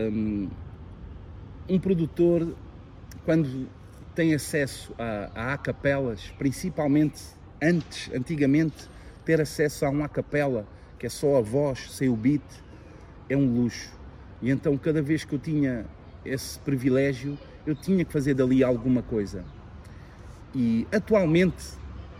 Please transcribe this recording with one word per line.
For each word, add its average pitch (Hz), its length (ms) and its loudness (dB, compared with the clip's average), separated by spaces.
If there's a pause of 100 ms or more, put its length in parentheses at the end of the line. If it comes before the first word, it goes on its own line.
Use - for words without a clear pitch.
(120)
Hum, 107 380 -2 (1200)
um 185 100 4
produtor, 170 760 4 (680)
quando 135 460 0 (440)
tem 160 220 2
acesso - 640 -2
a, 107 340 -4
a 120 200 -4
acapelas, 135 840 -2
principalmente 151 840 2 (380)
antes, 165 520 0
antigamente, 147 760 2 (340)
ter 160 160 4
acesso 151 460 0
a 139 40 2
um 147 140 0
acapela, 139 640 -2 (300)
que - 80 -8
é 117 40 -6
só 143 280 4
a 120 40 8
voz, 131 500 0
sem 131 180 2
o 120 60 4
beat, 127 260 4 (880)
é 131 60 2
um 123 260 4
luxo. - 300 -2 (500)
E 120 80 0
então, 139 280 2
cada 156 240 0
vez 151 240 0
que - 80 -6
eu 139 60 0
tinha 135 460 0 (380)
esse - 360 -6
privilégio, 135 760 2 (280)
eu 156 100 -2
tinha 180 300 2
que - 60 -8
fazer 143 220 2
dali 131 300 6
alguma 123 380 4
coisa. 98 420 -4 (1120)
E 226 380 2
atualmente 185 720 4 (560)